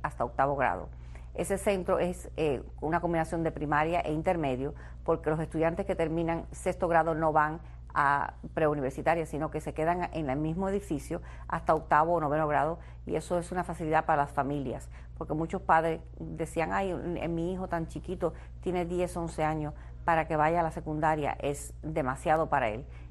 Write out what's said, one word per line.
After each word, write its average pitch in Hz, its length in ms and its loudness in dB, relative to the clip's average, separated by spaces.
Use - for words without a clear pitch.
hasta 147 220 -2
octavo 139 320 2
grado. 92 320 2
Ese 190 240 0
centro 190 400 2
es, 180 380 -2
eh, 147 280 2
una 165 200 2
combinación 165 440 0
de 160 80 0
primaria 156 480 2
e - 120 -2
intermedio, 151 640 0
porque 160 260 0
los 156 80 2
estudiantes 165 480 0
que 190 80 0
terminan 165 560 0
sexto 180 380 -2
grado 165 260 6
no 156 180 2
van 156 280 4
a 143 400 4
preuniversitaria, 147 720 2
sino 147 240 -2
que 151 100 -4
se 151 120 -6
quedan 175 400 0
en 160 160 -2
el 131 100 0
mismo 160 300 0
edificio 170 540 -4
hasta 165 260 2
octavo 156 400 6
o 165 60 4
noveno 151 280 2
grado, 151 300 2
y 170 80 -4
eso 170 240 0
es 170 140 -6
una 180 120 -2
facilidad 160 420 0
para 151 160 4
las 143 100 -4
familias, 139 560 -2
porque 156 180 -4
muchos 165 280 -2
padres 160 380 4
decían, 160 540 -4
"Ay, 196 180 0
en, 170 260 -4
en 165 180 -2
mi 165 180 -2
hijo 185 160 -4
tan 165 180 -2
chiquito, 170 480 -4
tiene 180 240 -2
diez, 175 320 -2
once 165 280 -2
años, 151 280 0
para 160 240 2
que 160 80 0
vaya 160 240 4
a - 20 4
la 160 80 0
secundaria 151 720 0
es 147 320 -4
demasiado 156 640 0
para 131 200 2
él". 113 160 -4